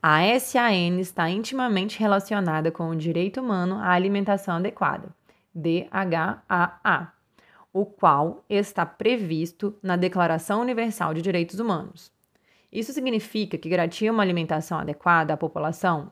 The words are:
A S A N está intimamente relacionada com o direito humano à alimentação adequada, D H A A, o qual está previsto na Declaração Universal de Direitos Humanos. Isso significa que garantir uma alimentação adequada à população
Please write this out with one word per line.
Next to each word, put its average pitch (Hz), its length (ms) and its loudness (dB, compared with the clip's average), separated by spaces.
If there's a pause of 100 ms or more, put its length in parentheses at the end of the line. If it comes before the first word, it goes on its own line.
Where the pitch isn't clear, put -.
A 156 200 6
S 247 360 2
A 240 140 4
N 180 300 2
está 175 280 -2
intimamente 214 720 -2
relacionada 196 720 0
com 165 180 -6
o 165 60 -4
direito 170 460 -2
humano 190 380 -2
à 180 100 -2
alimentação 196 640 0
adequada, 175 540 -2 (440)
D 165 380 -2
H 180 560 -2
A 175 360 0
A, 170 240 0 (680)
o 196 120 0
qual 160 640 2
está 202 360 0
previsto 202 960 -2
na 185 140 0
Declaração 180 680 2
Universal 226 520 -2
de 165 80 -4
Direitos 175 380 -2
Humanos. 196 520 -4 (600)
Isso 226 220 -6
significa 226 640 -2
que - 100 -8
garantir 180 440 0
uma 226 100 2
alimentação 165 560 0
adequada 160 560 2
à 147 40 -2
população 160 720 -2